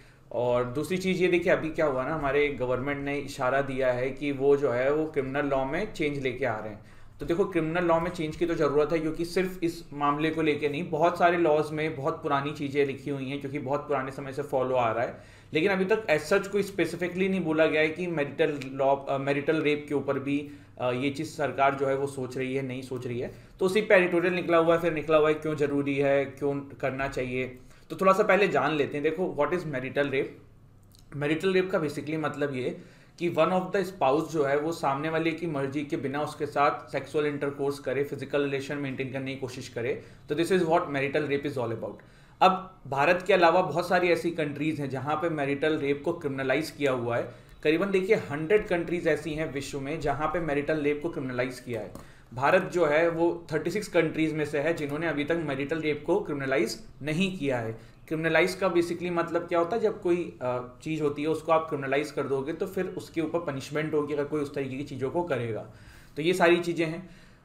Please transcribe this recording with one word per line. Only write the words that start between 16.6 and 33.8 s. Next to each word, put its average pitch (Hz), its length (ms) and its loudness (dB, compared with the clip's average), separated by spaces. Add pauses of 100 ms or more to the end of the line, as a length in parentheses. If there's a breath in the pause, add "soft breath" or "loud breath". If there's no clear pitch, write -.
specifically 175 640 -2
नहीं 190 120 0
बोला 156 260 4
गया 151 140 2
है 156 80 4
कि 180 180 -4
marital 147 540 0 (120)
law, 135 240 2
अ, 139 220 -4
marital 143 420 0
rape 147 280 0
के 147 60 -2
ऊपर 135 240 0
भी, 143 320 -2 (300 loud breath)
अ, 123 120 0
ये 131 180 0
चीज़ 147 180 -6
सरकार 135 460 2
जो 135 120 0
है 135 100 2
वो 139 100 -2
सोच 127 300 -8
रही 131 180 -4
है, 135 80 -2
नहीं 131 200 -6
सोच 127 240 -8
रही 120 140 -4
है। 165 120 -6 (280 loud breath)
तो 185 60 2
उसी 190 140 4
पे 208 140 4
एडिटोरियल 180 400 4
निकला 170 220 2
हुआ 165 180 6
है, 165 60 2
फिर 170 120 0
निकला 156 240 2
हुआ 151 120 6
है 156 60 4
क्यों 156 220 -2
ज़रूरी 139 400 0
है, 139 280 4
क्यों 143 300 -2
करना 139 540 -4
चाहिए। 127 500 -4 (320 loud breath)
तो 160 60 -8
थोड़ा 190 160 6
सा 190 100 4
पहले 196 260 6
जान 143 240 2
लेते 143 220 0
हैं। 147 80 -2
देखो, 160 380 0
what 160 180 2
is 156 140 -6
marital 131 320 -2
rape? 135 240 0 (880)
marital 156 360 0
rape 185 180 2
का 190 100 0
basically 147 380 -4
मतलब 143 360 -2
ये 135 260 -4 (380 loud breath)
कि 170 120 0
one 160 180 4
of 185 140 2
the 185 220 0